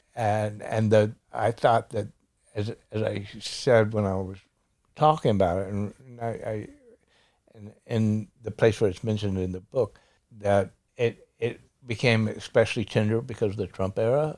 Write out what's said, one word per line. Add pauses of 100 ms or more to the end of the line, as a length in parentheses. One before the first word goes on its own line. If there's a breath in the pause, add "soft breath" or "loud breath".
(160)
And,
and
the, (200)
I
thought
that, (480)
as, (180)
as
I (120)
said
when
I
was (580)
talking
about
it,
and,
and
I,
I, (880)
in, (120)
in (140)
the
place
where
it's
mentioned
in
the
book, (400)
that (240)
it, (120)
it (260)
became
especially
tender
because
of
the
Trump
era,